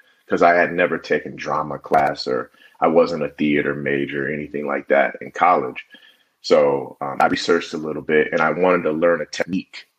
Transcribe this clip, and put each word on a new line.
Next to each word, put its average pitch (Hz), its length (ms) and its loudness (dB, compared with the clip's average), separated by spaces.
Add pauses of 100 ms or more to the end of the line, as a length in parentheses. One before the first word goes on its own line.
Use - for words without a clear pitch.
(280)
'cause 87 140 0
I 85 120 6
had 82 180 2
never 85 260 0
taken 73 380 -4
drama 76 420 -6
class - 480 0
or 62 240 -4 (300)
I 87 80 4
wasn't 82 360 2
a 73 40 -4
theater 71 460 0
major 69 540 -4
or 73 40 -4
anything 73 340 -8
like 69 220 -6
that 67 320 2
in - 120 -14
college. 80 520 0 (560)
So, 69 600 2
um, 69 200 -8
I 80 60 4
researched 85 480 0
a 80 40 -6
little 76 240 -6
bit 78 300 2
and 85 80 0
I 78 120 2
wanted 87 320 2
to 78 80 0
learn 82 280 2
a 73 60 -6
technique, - 600 -6 (120)